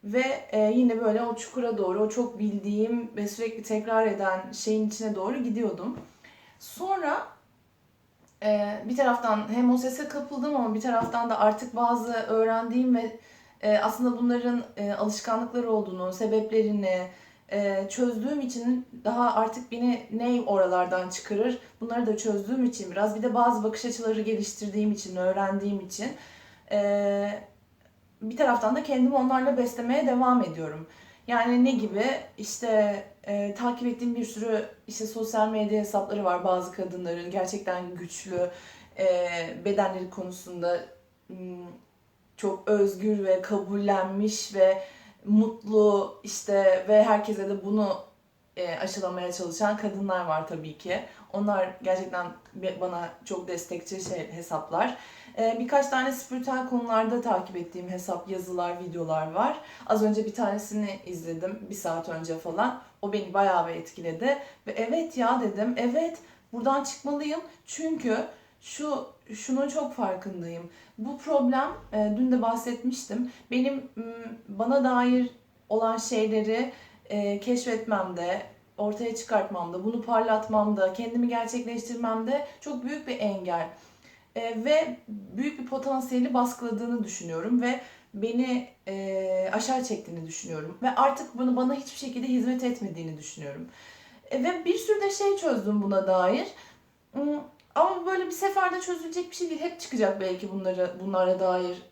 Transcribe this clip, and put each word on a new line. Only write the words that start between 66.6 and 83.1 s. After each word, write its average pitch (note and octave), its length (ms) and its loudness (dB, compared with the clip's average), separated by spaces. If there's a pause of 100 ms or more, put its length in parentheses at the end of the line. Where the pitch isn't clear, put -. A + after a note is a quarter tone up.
çıkmalıyım." D4 560 -4 (260)
Çünkü D#4 500 -2 (440)
şu, - 460 -6 (280)
şunun C4 340 0
çok C#4+ 260 -4
farkındayım. F3+ 760 -6 (280)
Bu B3+ 200 -6
problem, C4+ 520 2 (220)
e, G#3 240 2
dün B3+ 160 4
de B3 100 2
bahsetmiştim. A#3+ 880 -2 (180)
Benim, B3+ 240 2 (220)
m, A3 80 -8 (440)
bana A#3 360 2
dair B3 460 4 (380)
olan A3+ 280 2
şeyleri, A3 760 0 (380)
e, G3+ 300 0
keşfetmemde, G#3 1000 -2 (360)
ortaya G#3+ 380 -2
çıkartmamda, F#3 680 -2
bunu A3+ 180 -2
parlatmamda, G#3+ 920 2
kendimi A#3+ 360 0
gerçekleştirmemde A#3 1160 -2 (140)
çok C4 240 -8
büyük C#4+ 220 -6
bir A#3+ 140 -4